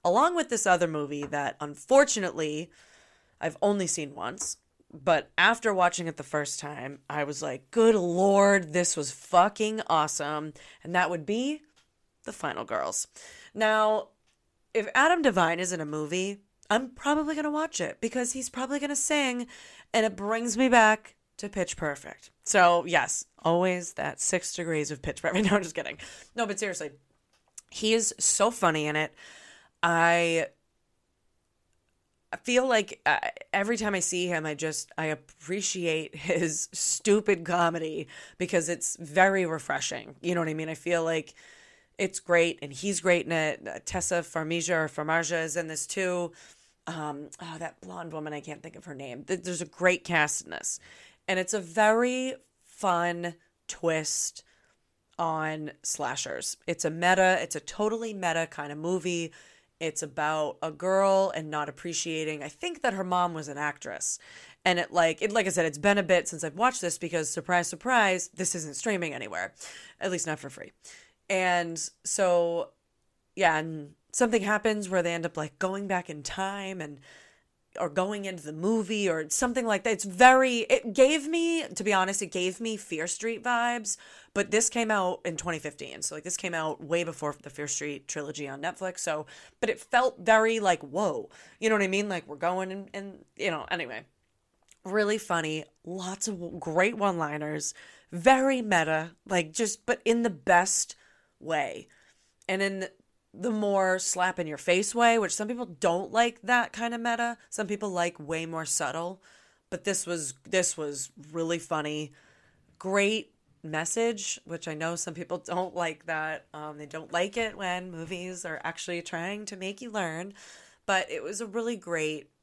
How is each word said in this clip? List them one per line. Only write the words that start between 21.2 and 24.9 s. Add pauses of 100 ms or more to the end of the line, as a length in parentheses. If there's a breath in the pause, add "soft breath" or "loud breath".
to
Pitch
Perfect. (120)
So,
yes, (200)
always
that
six
degrees